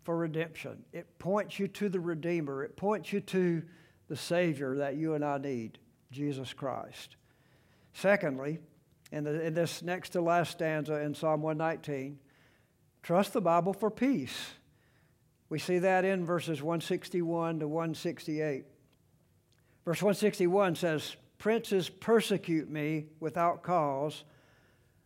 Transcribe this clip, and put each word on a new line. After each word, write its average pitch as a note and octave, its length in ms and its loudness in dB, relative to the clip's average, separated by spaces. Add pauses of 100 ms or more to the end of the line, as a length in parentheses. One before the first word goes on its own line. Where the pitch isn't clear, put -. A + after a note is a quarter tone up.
for E3+ 120 0
redemption. D#3+ 680 -4 (120)
It - 240 -16
points F#3+ 400 -2
you G3 100 0
to G3+ 220 -4
the F#3 100 0
Redeemer. D#3+ 640 -2
It - 100 -10
points G3 380 -2
you G3+ 80 0
to F3+ 420 0 (460)
the D3+ 80 -6
Savior C#3+ 600 0
that C#3 200 -2
you D#3+ 160 -2
and D3 100 0
I C#3+ 140 0
need, C3+ 420 -6 (320)
Jesus C3+ 440 -4
Christ. - 600 -8 (760)
Secondly, D#3+ 680 2 (500)
in, D3+ 140 -4
the, D3 180 -2
in E3 120 -2
this E3 280 0
next F3 280 -6
to F3+ 100 0
last E3+ 300 4
stanza D#3 500 -2
in D3 140 -2
Psalm D#3 260 0
one D#3 160 -2
nineteen, D3 600 -4 (840)
trust F#3 300 2
the B3 80 0
Bible E3+ 320 4
for G#3 180 0
peace. G#3+ 600 0 (960)
We D#3 100 -2
see F3+ 200 2
that F#3 260 4
in F#3 220 2
verses D#3+ 360 -2
one D#3+ 200 0
sixty-one E3+ 800 -2
to D3+ 80 -2
one D#3+ 260 -2
sixty-eight. D3+ 720 -4 (1200)
Verse E3 160 0
one G3+ 100 6
sixty-one F#3+ 600 2
says, D#3 420 -2 (220)
"Princes G#3+ 500 0
persecute F#3+ 800 2
me D3+ 380 -2 (120)
without E3+ 440 2
cause, D3 600 0 (800)